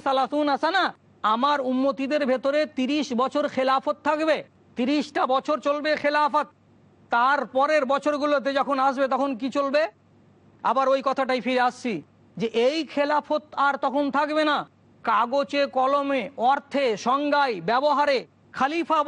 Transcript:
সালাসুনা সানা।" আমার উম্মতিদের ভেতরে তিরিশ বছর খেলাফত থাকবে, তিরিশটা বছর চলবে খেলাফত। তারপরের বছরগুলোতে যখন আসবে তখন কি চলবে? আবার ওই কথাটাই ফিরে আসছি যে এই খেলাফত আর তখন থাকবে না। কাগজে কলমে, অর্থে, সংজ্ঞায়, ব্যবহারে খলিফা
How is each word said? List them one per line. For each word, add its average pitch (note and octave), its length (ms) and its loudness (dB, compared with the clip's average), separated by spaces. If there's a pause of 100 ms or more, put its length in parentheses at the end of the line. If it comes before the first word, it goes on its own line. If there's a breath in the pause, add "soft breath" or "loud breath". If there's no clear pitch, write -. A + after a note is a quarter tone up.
সালাসুনা C#4 480 0 (100)
সানা।" F4 200 2 (400)
আমার B3 340 2 (120)
উম্মতিদের C4+ 600 0
ভেতরে C#4 300 0 (180)
তিরিশ C4+ 280 0 (160)
বছর D4 220 -2 (100)
খেলাফত C4 420 0 (120)
থাকবে, D#4 280 2 (400)
তিরিশটা C#4+ 460 -2 (120)
বছর D4 220 -2 (100)
চলবে D4 240 0 (120)
খেলাফত। D4 440 0 (640)
তারপরের C4+ 720 2 (100)
বছরগুলোতে C#4 640 0
যখন C4+ 180 0 (120)
আসবে C4+ 260 0
তখন C4+ 160 0 (100)
কি C4+ 160 -4
চলবে? C#4 260 0 (880)
আবার C4 240 2
ওই C4+ 140 2
কথাটাই B3+ 380 -2
ফিরে B3 220 2
আসছি B3 240 -6 (440)
যে G3 100 -4 (200)
এই D4+ 120 0 (140)
খেলাফত D4 500 -2 (240)
আর C#4+ 80 2 (100)
তখন C#4 200 0 (120)
থাকবে D4+ 340 0
না। C#4+ 60 0 (480)
কাগজে B3+ 580 0 (140)
কলমে, C#4 460 0 (280)
অর্থে, C#4 340 0 (220)
সংজ্ঞায়, C#4 500 2 (140)
ব্যবহারে C#4 480 2 (400)
খলিফা D#4 500 0